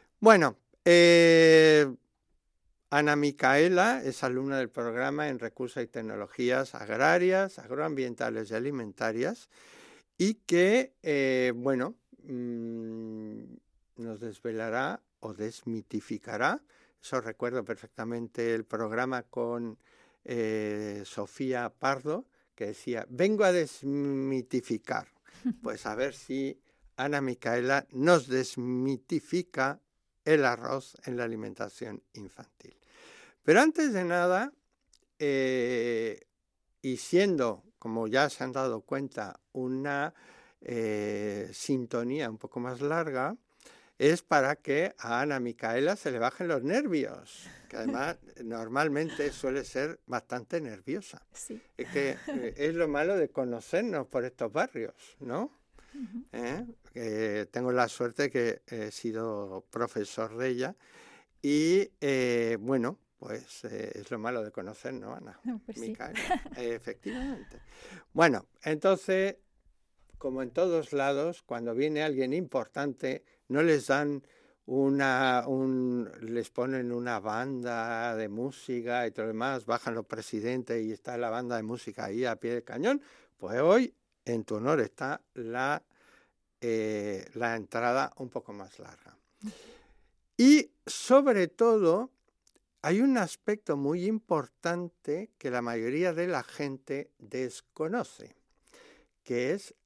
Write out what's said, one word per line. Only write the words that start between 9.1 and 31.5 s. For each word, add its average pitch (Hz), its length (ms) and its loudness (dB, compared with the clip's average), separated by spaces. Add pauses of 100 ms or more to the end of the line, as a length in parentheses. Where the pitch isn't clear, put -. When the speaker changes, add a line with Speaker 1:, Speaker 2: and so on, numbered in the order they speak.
Speaker 1:
y 208 180 2 (100)
que, 202 560 4
eh, 131 540 2
bueno, 131 400 -2 (280)
mm, 113 1200 -8 (520)
nos 113 240 -12
desvelará 113 840 -4 (200)
o 110 120 -10
desmitificará. 110 1300 -4 (400)
Eso 131 200 -4
recuerdo 120 420 -4
perfectamente 117 920 -6
el 113 120 -4
programa 117 580 -4
con, 117 540 -6 (480)
eh, 107 800 -4
Sofía 123 640 -6
Pardo, 139 560 -2 (300)
que 107 120 -6
decía, 113 420 -6
"Vengo 196 360 2
a 185 80 6
desmitificar". 135 1500 -2 (180)
Speaker 2:
<laughs> - 380 -6
Speaker 1:
Pues 110 220 -6
a 107 100 -6
ver 127 180 -2
si 135 460 -6 (380)
Ana 143 240 0
Micaela 127 680 0
nos 143 360 4
desmitifica 131 1500 -2 (460)
el 151 200 6
arroz 123 600 -4
en 123 120 -6
la 123 60 -2
alimentación 107 800 -8 (100)